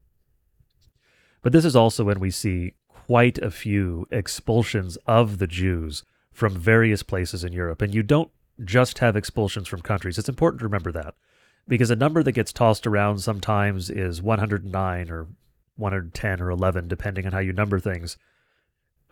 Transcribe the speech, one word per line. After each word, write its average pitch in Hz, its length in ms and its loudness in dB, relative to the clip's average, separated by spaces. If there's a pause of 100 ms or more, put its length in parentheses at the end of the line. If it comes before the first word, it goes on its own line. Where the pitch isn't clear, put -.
(1400)
But 123 100 2
this 160 140 8
is 127 100 4
also 117 280 6
when 101 160 0
we 95 100 0
see 90 420 -4 (160)
quite 120 500 2
a 101 120 -2
few 92 600 -2
expulsions 107 840 -2 (100)
of 110 320 4
the 98 80 0
Jews 85 580 -2 (280)
from 101 240 0
various 110 460 4
places 90 420 -4
in 87 80 -6
Europe. 87 280 -6
And 101 140 -2
you 110 80 0
don't 151 280 2 (340)
just 120 340 2
have 117 160 4
expulsions 104 540 -2
from 87 140 -10
countries. 95 360 -4
It's - 100 -6
important 139 320 0
to 117 60 -4
remember 95 260 -4
that, 78 220 -10 (520)
because 120 240 2
a 120 60 2
number 151 260 2
that 135 100 0
gets 113 200 -2
tossed 113 340 2
around 104 320 0
sometimes 101 680 -2
is 90 320 -4
one 107 180 0
hundred 101 260 -2
nine 90 460 -4
or 80 180 -10 (480)
one 104 160 -4
hundred 87 200 -4
ten 95 280 -2
or 90 100 -2
eleven, 90 380 0
depending 95 360 -6
on 95 80 -4
how 95 60 -2
you 95 140 -2
number 98 260 0
things. 87 380 -6 (960)